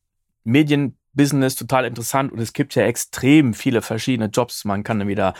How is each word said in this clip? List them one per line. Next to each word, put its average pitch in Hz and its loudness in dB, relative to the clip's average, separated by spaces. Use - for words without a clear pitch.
Medienbusiness 139 2
total 127 0
interessant 120 -4
und - -12
es 113 -6
gibt - -4
ja 120 2
extrem 127 2
viele 117 -2
verschiedene 113 -2
Jobs. - -2
Man 101 -4
kann 113 -2
dann 101 -2
wieder, 98 0